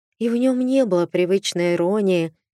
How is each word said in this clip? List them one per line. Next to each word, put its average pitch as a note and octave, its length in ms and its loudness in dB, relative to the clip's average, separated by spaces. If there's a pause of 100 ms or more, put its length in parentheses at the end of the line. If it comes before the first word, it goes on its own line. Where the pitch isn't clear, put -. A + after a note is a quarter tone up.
(180)
И A#3 100 -2
в A#3 80 0
нем B3+ 240 0
не C4 260 2
было F3 200 0
привычной F3 680 0
иронии F3+ 600 0 (200)